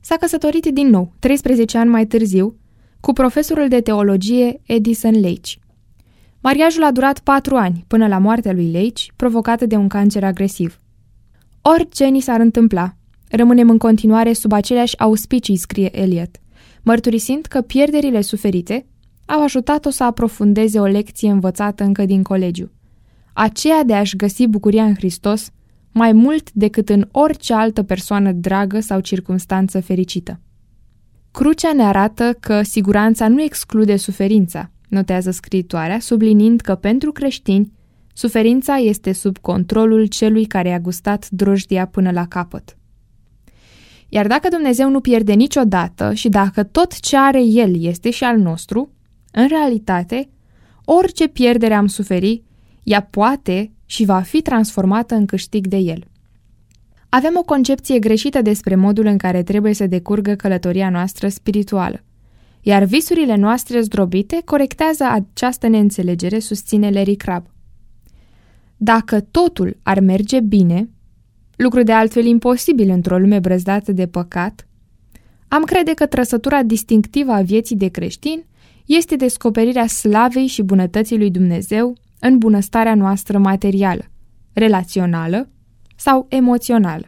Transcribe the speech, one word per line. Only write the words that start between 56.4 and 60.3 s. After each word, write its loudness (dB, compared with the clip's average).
Avem 2
o 0
concepție 0
greșită 0
despre 0
modul 2
în 2
care -2
trebuie 0
să -4
decurgă -2